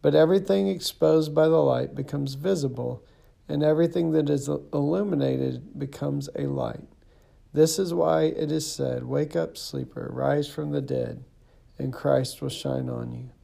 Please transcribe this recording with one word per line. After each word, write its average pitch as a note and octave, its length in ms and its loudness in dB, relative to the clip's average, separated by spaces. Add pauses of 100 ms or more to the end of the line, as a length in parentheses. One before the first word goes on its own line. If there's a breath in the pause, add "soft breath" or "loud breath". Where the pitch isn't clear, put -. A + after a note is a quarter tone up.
But D3 140 4
everything G3 540 4
exposed D#3 680 2
by D#3 140 6
the E3 80 6
light C3+ 380 2
becomes C#3 400 -6
visible, C3+ 680 -4 (460 soft breath)
and D3 120 -2
everything E3 500 2
that D3+ 180 2
is C#3+ 180 0
illuminated C#3+ 1300 -2
becomes C#3 560 -6
a C#3+ 100 -4
light. - 440 -4 (640 soft breath)
This D#3+ 260 4
is F3+ 160 -2
why D#3+ 300 2
it D#3 300 0
is D3+ 180 -4
said, B2+ 320 -4
'Wake C#3+ 320 -4
up, E3 220 -4
sleeper, - 560 -8
rise C#3 340 0
from D3 240 -8
the D3 100 -2
dead, B2+ 440 -4 (520 soft breath)
and C3+ 140 -6
Christ C3 500 0
will C#3+ 60 -6
shine - 420 -4
on A#2+ 220 -6
you.' B1+ 200 -12 (120)